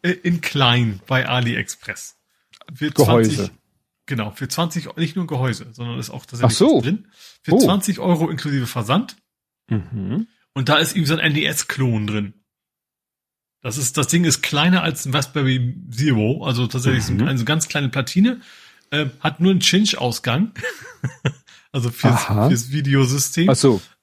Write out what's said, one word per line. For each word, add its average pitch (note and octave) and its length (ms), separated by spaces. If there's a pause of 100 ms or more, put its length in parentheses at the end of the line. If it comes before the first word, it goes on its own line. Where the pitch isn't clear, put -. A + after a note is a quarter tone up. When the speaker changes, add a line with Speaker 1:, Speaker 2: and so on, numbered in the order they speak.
Speaker 1:
äh, F3 80
in F3 300
klein A#2+ 640
bei C3 220
AliExpress.“ A#2+ 880 (580)
Für D3 160
Speaker 2:
Gehäuse. A2+ 440
Speaker 1:
zwanzig, G2 160 (560)
genau, G#2+ 260
für B2+ 160
zwanzig, E3 480
nicht D#3+ 180
nur F3 140
Gehäuse, B2+ 440
sondern A#2+ 280
ist A#2 100
auch - 160
tatsächlich B2 180
Speaker 2:
Ach A#2 140
so. D4 200
Speaker 1:
was A#2+ 40
drin. E3 240 (360)
Für E3 100
Speaker 2:
Oh. G#3 60
Speaker 1:
zwanzig G3 420
Euro E3+ 300
inklusive C#3 360
Versand. C3 500 (520)
Speaker 2:
Mhm. A2 580 (280)
Speaker 1:
Und C3 140
da D3+ 100
ist D#3+ 180
eben D#3+ 100
so D3+ 80
ein D#3+ 60
N D3+ 160
E D3+ 80
S-Klon B2 640
drin. G#2 260 (1300)
Das A#2+ 160
ist, C3 180
das D#3 120
Ding E3+ 160
ist D#3 180
kleiner E3 400
als D#3+ 240
ein C3 80
Raspberry C3 600 (160)
Zero, B2 540
also B2 220
tatsächlich B2 360
so F#2+ 120
Speaker 2:
Mhm. G2+ 80
Speaker 1:
eine, C#3 80
eine B2 140
ganz D#3 220
kleine C#3+ 220
Platine, F#3 540 (480)
äh, D3 160 (140)
hat D#3 200
nur F#3 120
einen F3+ 100
Cinch-Ausgang, E3+ 920
<laughs> - 1200
also A#2+ 180
fürs, A#2+ 380
Speaker 2:
Aha. G#2+ 220
Speaker 1:
fürs B2 220
Videosystem. C#3 760
Speaker 2:
Ach C3 80
so. A2+ 240 (220)